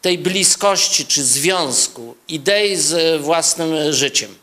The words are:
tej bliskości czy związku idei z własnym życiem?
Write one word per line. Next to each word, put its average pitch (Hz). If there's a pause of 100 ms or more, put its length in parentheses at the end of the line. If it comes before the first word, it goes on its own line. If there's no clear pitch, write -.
tej 277
bliskości 190
czy -
związku 131 (120)
idei 196
z 165
własnym 160
życiem? 123